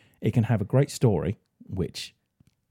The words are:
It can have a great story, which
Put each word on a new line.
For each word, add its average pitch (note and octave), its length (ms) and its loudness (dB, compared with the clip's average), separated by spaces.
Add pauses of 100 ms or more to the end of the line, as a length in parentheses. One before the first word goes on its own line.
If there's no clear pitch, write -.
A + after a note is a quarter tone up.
(200)
It - 120 0
can A2+ 120 2
have A2+ 160 0
a G2 40 -2
great C3+ 260 0
story, F#2 480 0 (280)
which - 480 -8 (560)